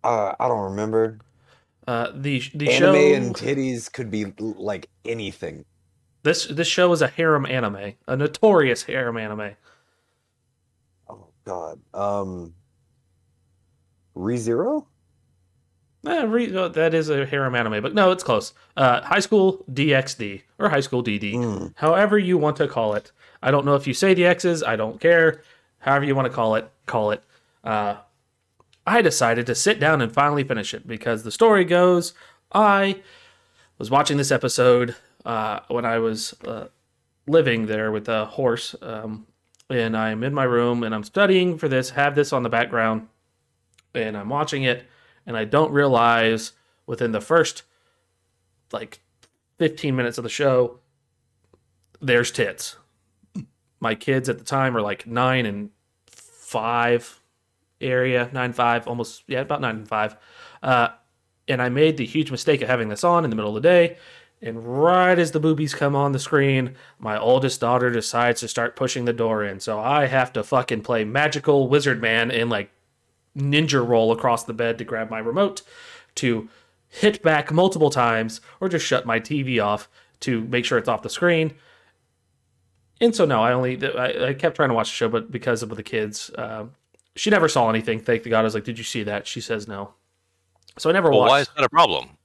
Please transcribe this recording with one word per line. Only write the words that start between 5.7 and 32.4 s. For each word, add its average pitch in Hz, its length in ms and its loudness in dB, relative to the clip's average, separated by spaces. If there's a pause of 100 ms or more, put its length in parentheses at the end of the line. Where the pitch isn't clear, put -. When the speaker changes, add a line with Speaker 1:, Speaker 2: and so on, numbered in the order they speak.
Speaker 2:
This, 156 220 0
this 156 240 -4
show 180 240 4
is 156 80 2
a 135 80 4
harem 156 360 2
anime, 101 500 -4 (120)
a 127 80 -2
notorious 147 680 2
harem 120 340 -4
anime. 107 400 -8 (1500)
Speaker 1:
Oh, - 180 -20 (180)
God. 80 340 -10 (140)
Um, 95 600 -6 (1600)
ReZero? 120 720 -2 (1200)
Speaker 2:
Eh, 320 180 -2
Re-, 220 320 -2
uh, 185 140 -2
that 165 240 0
is 156 160 0
a 139 160 0
harem 135 300 -2
anime, 110 260 -2
but 117 120 -6
no, 185 180 4
it's 185 120 -2
close. 107 300 -2 (220)
Uh, 127 260 4
High 190 180 0
School 190 520 2
D 143 220 2
X 135 220 0
D 101 280 -10 (160)
or 208 100 2
High 151 100 2
School 135 220 -2
D 107 180 -2
D. 101 140 -6
Speaker 1:
Mm. 110 420 -6
Speaker 2:
However 190 420 2
you 180 200 2
want 151 200 0
to 147 100 0
call 110 280 -2
it. - 160 -8 (300)
I 127 100 0
don't 139 140 2
know 143 100 4
if 139 120 -2
you 131 60 -4
say 190 200 4
the 175 120 4
X's. 175 380 2
I 113 120 -2
don't 110 240 -4
care. 165 420 4 (380)
However 139 260 2
you 139 100 2
wanna 131 160 0
call 113 240 0
it, 117 140 -4 (180)
call 107 240 0
it. 107 120 -6 (400)
Uh, 104 340 -4 (880)
I 226 160 4
decided 120 460 0
to 120 80 -2
sit 214 240 0
down 147 220 2
and 113 100 -2
finally 143 320 0
finish 113 300 -6
it - 140 -14
because 113 360 -4
the 113 80 -10
story 214 340 4
goes, 175 480 4 (380)